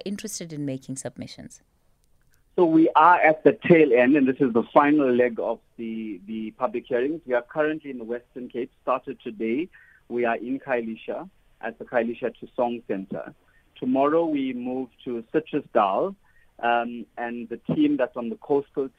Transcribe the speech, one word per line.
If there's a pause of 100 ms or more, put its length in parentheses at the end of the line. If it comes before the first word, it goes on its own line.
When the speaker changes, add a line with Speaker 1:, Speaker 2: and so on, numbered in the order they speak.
Speaker 1:
interested
in
making
submissions. (920)
Speaker 2:
So
we
are
at
the (120)
tail
end,
and
this
is
the
final
leg
of (180)
the,
the
public
hearings.
We
are
currently
in
the
Western
Cape. (120)
Started
today. (400)
We
are
in
Khayelitsha (360)
at
the
Khayelitsha
Tusong
Center. (420)
Tomorrow
we
move (160)
to
Citrusdal, (440)
um, (100)
and
the (140)
team
that's
on
the
coastal